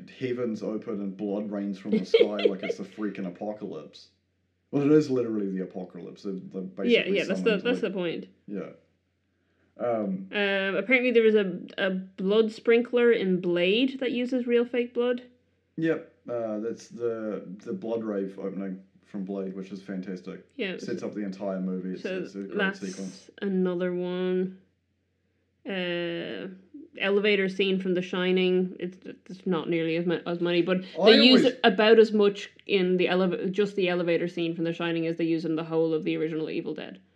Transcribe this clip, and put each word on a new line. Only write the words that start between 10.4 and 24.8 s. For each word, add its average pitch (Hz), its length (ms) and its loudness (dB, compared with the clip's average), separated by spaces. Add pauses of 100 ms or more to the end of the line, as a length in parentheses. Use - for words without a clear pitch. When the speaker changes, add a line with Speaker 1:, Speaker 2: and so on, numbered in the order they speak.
Speaker 2:
apparently 247 360 2
there 226 120 6
was 220 120 6
a, 185 240 2 (180)
a 190 120 0
blood 196 600 0
sprinkler 240 600 4
in 185 300 2
Blade 190 580 2
that 247 120 -2
uses 247 360 -2
real 240 160 4
fake 240 300 -2
blood. 247 300 0 (520)
Speaker 1:
Yep, 160 380 -2 (160)
uh, 113 300 -4
that's 113 280 -8
the, 113 560 -4 (220)
the 117 80 -6
blood 113 320 -4
rave 98 340 -4
opening 95 400 -8 (260)
from 98 200 -10
Blade, 95 280 -6
which 95 180 -12
is 98 100 -12
fantastic. 92 640 -10 (100)
Speaker 2:
Yeah. 190 220 -6
Speaker 1:
Sets - 260 -8
up 101 100 -8
the 104 120 -6
entire 95 340 -6
movie. 92 320 -4
It's, - 120 -8
Speaker 2:
So 190 160 -6
Speaker 1:
it's - 160 -10
a 98 40 -8
great - 180 -8
Speaker 2:
that's 196 220 -2
Speaker 1:
sequence. 190 500 -12 (120)
Speaker 2:
another 180 520 -2
one. 185 640 -2 (1120)